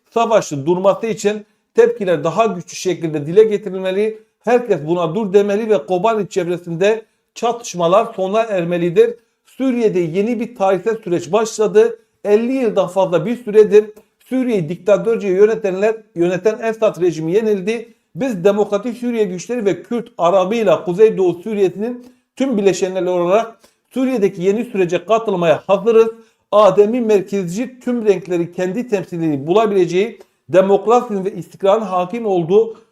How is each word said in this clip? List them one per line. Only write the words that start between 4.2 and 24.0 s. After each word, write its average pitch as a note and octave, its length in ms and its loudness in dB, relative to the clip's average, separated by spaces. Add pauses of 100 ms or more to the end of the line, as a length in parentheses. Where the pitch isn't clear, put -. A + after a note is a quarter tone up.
Herkes A#3+ 480 0
buna E3+ 280 -2
dur G#3 180 -4
demeli G3+ 360 2
ve G#3 160 0
Kobani F#3+ 440 -2
çevresinde F3 760 -2 (280)
çatışmalar A3 800 -2
sona F#3+ 280 -2
ermelidir. F3 720 0 (300)
Suriye'de A#3+ 540 0
yeni G3 400 -2
bir A3+ 160 -8
tarihsel G3 420 0
süreç E3+ 340 -4
başladı. G#3+ 680 0 (260)
Elli A3+ 280 0
yıldan G3+ 340 0
fazla F3 380 0
bir A3+ 100 -4
süredir G#3 500 4 (340)
Suriye'yi A#3+ 500 -2
diktatörce G3 580 0
yönetenler, G#3 680 2 (200)
yöneten F#3 480 0
Esad G#3+ 380 -2
rejimi D#3+ 300 -2
yenildi. G#3+ 640 -2 (220)
Biz G3+ 280 -4
Demokratik G3+ 540 0
Suriye A#3 260 -2
Güçleri G3 420 -6
ve F3+ 180 -2
Kürt A#3 340 -6
Arabı F#3 380 2
ile G3+ 300 2
Kuzeydoğu F3+ 480 4
Suriye'sinin G3+ 720 -4 (300)
tüm C4 220 -2
bileşenleri F#3 520 0
olarak F3+ 500 0 (300)
Suriye'deki B3 520 -2